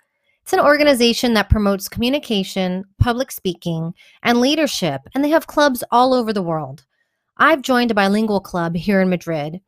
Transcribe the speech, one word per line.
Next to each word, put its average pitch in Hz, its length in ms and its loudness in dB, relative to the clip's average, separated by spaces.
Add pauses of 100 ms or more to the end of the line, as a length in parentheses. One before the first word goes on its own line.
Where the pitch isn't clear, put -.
(420)
It's - 100 -6
an 381 80 2
organization 254 760 4
that 202 160 0
promotes 202 380 0
communication, 196 960 -4 (140)
public 240 320 -2
speaking, 170 640 -6 (280)
and 240 180 2
leadership, 247 640 0 (120)
and 269 80 -2
they 294 60 0
have 311 180 2
clubs 294 440 0
all 254 220 4
over 226 200 0
the 202 100 -2
world. 156 420 -6 (520)
I've 285 260 2
joined 240 280 0
a 220 40 -2
bilingual 208 460 2
club 170 340 -6
here 190 260 0
in 185 80 2
Madrid, 165 600 -4